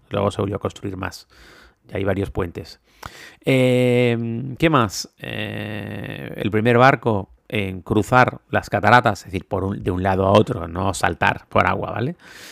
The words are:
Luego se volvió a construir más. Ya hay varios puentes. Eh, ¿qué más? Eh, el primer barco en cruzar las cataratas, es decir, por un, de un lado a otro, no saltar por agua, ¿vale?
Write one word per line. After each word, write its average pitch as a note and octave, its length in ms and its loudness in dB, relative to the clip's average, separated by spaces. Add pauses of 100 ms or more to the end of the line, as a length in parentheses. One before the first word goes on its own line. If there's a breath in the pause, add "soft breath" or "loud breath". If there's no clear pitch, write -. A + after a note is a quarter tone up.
(120)
Luego G2+ 200 0
se G#2 120 -4
volvió G2+ 140 -4
a - 40 -8
construir G2 380 -8
más. F#2+ 280 -10 (640 soft breath)
Ya - 80 -12
hay G2 80 -4
varios G2 260 -2
puentes. F#2 500 -8 (640 loud breath)
Eh, B2 1120 2
¿qué E3 120 2
más? A#2+ 480 0
Eh, G#2 1200 -10
el - 140 -2
primer A2+ 280 4
barco A#2+ 520 4 (180)
en F#2+ 340 -6
cruzar A#2 640 2
las - 220 -4
cataratas, A2 500 4
es - 60 -20
decir, F#2+ 200 -8
por F#2+ 180 -4
un, G2 180 -6
de G#2 80 -2
un F2+ 120 -2
lado F#2+ 240 2
a F#2+ 40 4
otro, G2+ 380 2
no F#2 260 -4
saltar - 560 0
por G2 160 2
agua, F#2+ 240 -2
¿vale? C#3 260 -6 (360 loud breath)